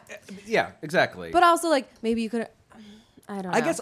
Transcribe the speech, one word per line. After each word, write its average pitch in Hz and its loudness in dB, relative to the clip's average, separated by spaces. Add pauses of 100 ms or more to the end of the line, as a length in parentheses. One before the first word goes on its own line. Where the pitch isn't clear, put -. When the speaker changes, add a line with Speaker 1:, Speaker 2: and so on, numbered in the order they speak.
Speaker 1:
that's, - -18
uh, 196 -16 (120)
yeah, 156 0 (100)
exactly. 123 -2
Speaker 2:
But 349 4
also, 339 4
like, 302 0 (160)
maybe 226 -2
you 220 -6
could, 226 -6 (800)
I 196 -8
don't 180 -8
know. 202 4
Speaker 1:
I - 6
guess 311 0